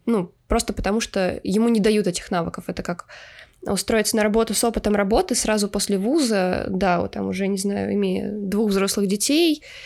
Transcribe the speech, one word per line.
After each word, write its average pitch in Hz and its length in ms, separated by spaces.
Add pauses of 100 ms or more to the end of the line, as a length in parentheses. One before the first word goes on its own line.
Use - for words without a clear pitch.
ну, 208 260 (160)
просто 226 240
потому 208 280
что - 420
ему 214 260
не 226 120
дают 208 260
этих - 240
навыков. 175 380
Это 175 140
как 175 240 (560)
устроиться 214 540
на 214 60
работу 220 320
с - 100
опытом 214 300
работы 220 400
сразу 214 340
после 202 300
вуза, 214 680
да, 185 320
вот 190 120
там 196 160
уже, 190 200
не 196 100
знаю, 202 360
имея 202 380
двух 208 380
взрослых 196 380
детей, 294 540 (240)